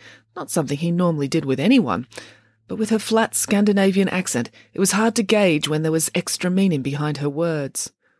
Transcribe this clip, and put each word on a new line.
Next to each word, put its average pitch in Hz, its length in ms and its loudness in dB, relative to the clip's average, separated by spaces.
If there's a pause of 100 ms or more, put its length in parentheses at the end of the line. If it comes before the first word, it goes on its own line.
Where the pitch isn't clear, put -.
(360)
not 302 140 -10
something 143 300 -2
he 170 120 -2
normally 170 360 0
did 147 180 -2
with 131 140 0
anyone, 151 480 2 (600)
but - 100 -10
with 214 120 -2
her 220 100 2
flat 220 360 0
Scandinavian 196 720 2
accent, 127 400 -4 (240)
it - 60 -8
was 190 140 2
hard 220 240 2
to 233 60 0
gauge 185 440 2
when 156 160 -2
there 160 80 0
was 160 240 0
extra - 340 -4
meaning 185 320 2
behind 143 360 -2
her 147 120 -2
words. 151 640 -4 (280)